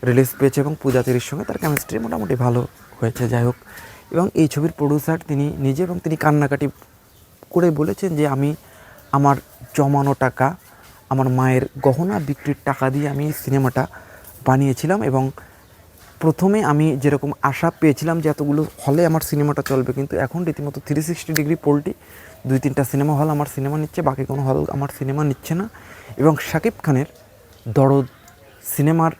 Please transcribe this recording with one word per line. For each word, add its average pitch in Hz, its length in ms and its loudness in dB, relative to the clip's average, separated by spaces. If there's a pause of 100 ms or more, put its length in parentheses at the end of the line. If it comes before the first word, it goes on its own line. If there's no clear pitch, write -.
রিলিজ 127 220 4 (100)
পেয়েছে 139 220 2
এবং 147 200 -2
পূজা 127 220 2
চেরির 123 260 0
সঙ্গে 160 160 -8
তার - 120 -8
কেমিস্ট্রি 156 420 -4
মোটামুটি 226 360 -4
ভালো 123 260 2 (380)
হয়েছে। 117 300 -2
যাই 120 180 0
হোক, 123 80 -2 (560)
এবং 180 220 2
এই 156 140 4
ছবির 151 240 -2
প্রডিউসার 147 460 0 (100)
তিনি 143 180 0 (200)
নিজে 135 180 0
এবং 175 200 -6
তিনি 160 120 -2
কান্নাকাটি 147 520 0 (840)
করে 175 220 2
বলেছেন 170 440 -2
যে, 147 120 2
"আমি 139 280 0 (560)
আমার 139 240 4 (400)
জমানো 139 380 2
টাকা, 131 420 0 (540)
আমার 131 200 0
মায়ের 127 320 2 (200)
গহনা 170 380 2
বিক্রির 143 360 -4 (100)
টাকা 135 240 0
দিয়ে 143 200 -2
আমি 143 160 -4
এই 151 80 -4 (100)
সিনেমাটা 131 440 0 (580)
বানিয়েছিলাম 139 580 2
এবং 131 280 0 (880)
প্রথমে 190 440 2
আমি 147 340 2
যেরকম 143 340 0 (100)
আশা 139 380 0
পেয়েছিলাম 160 420 2
যে 151 80 0
এতগুলো 147 360 0 (220)
হলে 151 180 4
আমার 160 160 2
সিনেমাটা 147 400 0
চলবে, 131 320 0
কিন্তু 139 240 -4
এখন 165 280 -2
রীতিমতো 147 400 -6
থ্রি 151 160 -2
সিক্সটি 160 320 -6
ডিগ্রি 156 220 0
পোলটি, 147 380 0 (540)
দুই 131 120 2
তিনটা 135 240 -2
সিনেমা 143 320 0
হল 147 140 2
আমার 147 160 0 (100)
সিনেমা 139 220 -4
নিচ্ছে, 156 240 -6
বাকি 135 240 -2
কোনো 139 220 -4
হল 143 240 0
আমার 139 180 -4 (100)
সিনেমা 139 240 -2
নিচ্ছে 143 320 -4
না।" 202 140 -4 (480)
এবং 151 200 4 (120)
শাকিব 214 240 -2 (100)
খানের 143 220 2 (640)
দরদ 135 380 4 (720)
সিনেমার 160 440 2